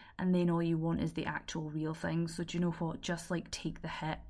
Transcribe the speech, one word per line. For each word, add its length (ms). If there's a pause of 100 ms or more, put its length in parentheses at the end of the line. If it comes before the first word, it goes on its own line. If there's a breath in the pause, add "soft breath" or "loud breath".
(180 loud breath)
and 160
then 160
all 120
you 140
want 240
is 120
the 140
actual 440
real 240
thing. 320
So 160
do 140
you 40
know 120
what? 280
Just, 300
like, 200
take 320
the 60
hit, 300 (120)